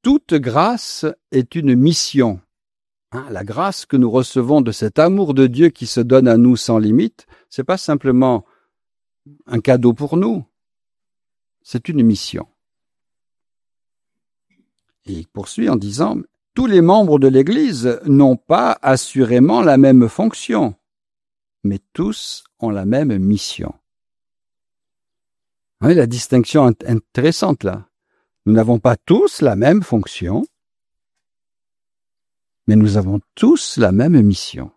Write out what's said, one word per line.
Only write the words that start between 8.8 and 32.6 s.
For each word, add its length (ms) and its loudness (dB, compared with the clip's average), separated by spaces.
un 140 -4
cadeau 340 2
pour 220 -6
nous, 280 -4
c'est 260 -10
une 160 0
mission. 420 -2
Et 80 -14
il 120 -14
poursuit 420 -8
en 80 -2
disant, « 420 -6
Tous 120 -2
les 160 4
membres 360 4
de 80 4
l'Église 800 0
n'ont 300 4
pas 440 -2
assurément 800 0
la 160 4
même 320 6
fonction, 680 -4
mais 160 -4
tous 520 -8
ont 100 -6
la 160 -6
même 320 -2
mission. » 560 -4
Vous 80 0
voyez 80 4
la 100 0
distinction 580 -2
int-, 220 -2
intéressante 800 -4
là. 260 -8
Nous 80 4
n'avons 240 2
pas 180 0
tous 460 0
la 140 0
même 260 2
fonction, 640 -6